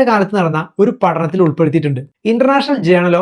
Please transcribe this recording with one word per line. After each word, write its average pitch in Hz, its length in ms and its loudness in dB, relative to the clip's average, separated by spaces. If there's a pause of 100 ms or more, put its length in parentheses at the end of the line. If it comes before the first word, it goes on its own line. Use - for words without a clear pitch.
കാലത്ത് 208 300 0
നടന്ന 160 220 0 (220)
ഒരു 240 100 2 (100)
പഠനത്തിൽ 170 440 -2
ഉൾപ്പെടുത്തിയിട്ടുണ്ട്. 151 540 -2 (320)
International 269 460 0 (100)
Journal 175 340 2